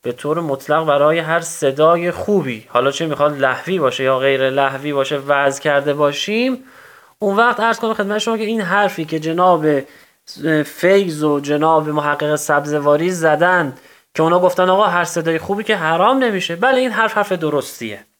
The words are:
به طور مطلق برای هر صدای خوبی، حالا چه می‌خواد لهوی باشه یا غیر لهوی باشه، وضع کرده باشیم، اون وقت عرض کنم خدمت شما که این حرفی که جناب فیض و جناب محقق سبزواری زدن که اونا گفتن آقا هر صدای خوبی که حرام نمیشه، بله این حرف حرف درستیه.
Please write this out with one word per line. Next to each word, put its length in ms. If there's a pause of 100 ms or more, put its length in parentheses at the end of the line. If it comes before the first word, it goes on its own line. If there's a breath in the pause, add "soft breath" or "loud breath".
به 100
طور 280
مطلق 440
برای 340
هر 220
صدای 720
خوبی، 580
حالا 220
چه 160
می‌خواد 340
لهوی 380
باشه 260
یا 140
غیر 320
لهوی 420
باشه، 240
وضع 460
کرده 320
باشیم، 680 (540 loud breath)
اون 180
وقت 240
عرض 180
کنم 160
خدمت 240
شما 180
که 80
این 160
حرفی 440
که 140
جناب 480 (1000 loud breath)
فیض 580
و 180
جناب 480
محقق 480
سبزواری 760
زدن 640 (420 loud breath)
که 80
اونا 160
گفتن 320
آقا 140
هر 200
صدای 340
خوبی 260
که 120
حرام 420
نمیشه، 380
بله 240
این 100
حرف 240
حرف 180
درستیه. 680 (220)